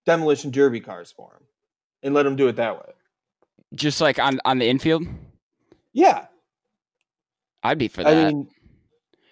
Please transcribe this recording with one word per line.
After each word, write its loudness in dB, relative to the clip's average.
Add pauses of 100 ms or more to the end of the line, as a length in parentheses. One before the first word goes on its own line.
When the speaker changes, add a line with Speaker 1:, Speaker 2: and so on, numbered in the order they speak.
Speaker 1:
demolition 0
derby 2
cars -18
for -20
'em -20 (580)
and -4
let 2
'em -2
do 2
it 0
that -2
way. -20 (840)
Speaker 2:
Just, -2
like, 2
on, 0
on 0
the 2
infield? 0 (880)
Speaker 1:
Yeah. 2 (1300)
Speaker 2:
I'd -2
be -2
for -4
Speaker 1:
I 6
Speaker 2:
that. 2
Speaker 1:
mean, -8 (840)